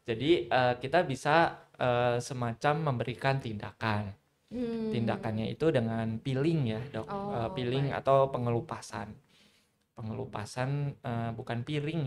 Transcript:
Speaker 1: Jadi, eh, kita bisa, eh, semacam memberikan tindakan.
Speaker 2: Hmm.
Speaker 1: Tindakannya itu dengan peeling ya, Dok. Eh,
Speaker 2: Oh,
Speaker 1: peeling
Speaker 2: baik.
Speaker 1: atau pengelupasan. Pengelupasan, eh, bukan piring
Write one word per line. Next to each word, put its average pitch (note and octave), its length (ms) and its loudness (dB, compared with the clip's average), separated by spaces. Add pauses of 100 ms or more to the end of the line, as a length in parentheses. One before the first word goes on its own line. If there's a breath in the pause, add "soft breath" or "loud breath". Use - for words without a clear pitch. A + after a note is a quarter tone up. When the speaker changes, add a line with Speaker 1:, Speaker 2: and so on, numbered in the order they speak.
Speaker 1:
Jadi, A#2+ 300 0 (160)
eh, B2 320 4
kita D#3+ 240 2
bisa, D3 320 0 (420)
eh, B2 420 4
semacam B2 560 0 (100)
memberikan C3 540 0
tindakan. G#2 720 -2 (400)
Speaker 2:
Hmm. A3+ 400 -4
Speaker 1:
Tindakannya A2+ 580 -2
itu A#2+ 200 0
dengan A2+ 500 0
peeling C#3+ 500 0
ya, A2 160 -2
Dok. A2+ 220 -6
Eh, - 80 -8 (220)
Speaker 2:
Oh, A2+ 160 0
Speaker 1:
peeling C3 380 -2
Speaker 2:
baik. F2 100 -2
Speaker 1:
atau C3+ 300 6
pengelupasan. A#2 800 -4 (840 soft breath)
Pengelupasan, A2+ 800 -6 (260)
eh, A#2 400 -4
bukan A#2 240 -4
piring D3+ 460 -2